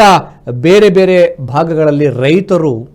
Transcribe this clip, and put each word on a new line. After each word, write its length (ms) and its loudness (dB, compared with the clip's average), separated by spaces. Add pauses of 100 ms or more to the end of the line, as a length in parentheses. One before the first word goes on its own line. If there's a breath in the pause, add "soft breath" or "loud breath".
(500 loud breath)
ಬೇರೆ 380 2
ಬೇರೆ 480 2 (100)
ಭಾಗಗಳಲ್ಲಿ 600 -2
ರೈತರು 880 -2